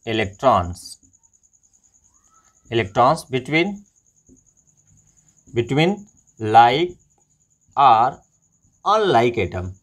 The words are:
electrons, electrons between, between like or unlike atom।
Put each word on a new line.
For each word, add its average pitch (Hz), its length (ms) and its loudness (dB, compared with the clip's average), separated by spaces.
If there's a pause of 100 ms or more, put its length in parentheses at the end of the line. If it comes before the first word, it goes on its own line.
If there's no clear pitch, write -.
electrons, 107 760 -2 (1900)
electrons 120 560 0
between, 156 480 -4 (1700)
between 139 480 -2 (440)
like 151 580 2 (800)
or 123 400 4 (680)
unlike 156 540 0
atom। 92 320 -6 (120)